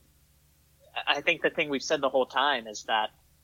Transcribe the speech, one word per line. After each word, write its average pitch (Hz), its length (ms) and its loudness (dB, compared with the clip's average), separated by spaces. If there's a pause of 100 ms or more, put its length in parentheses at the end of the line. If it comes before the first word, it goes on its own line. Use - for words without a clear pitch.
(1080)
I 147 140 0
think 165 220 0
the 156 80 2
thing 156 200 -2
we've 135 120 0
said 156 180 0
the 135 80 2
whole 127 180 2
time 131 400 0
is 107 180 -12
that 110 260 0 (340)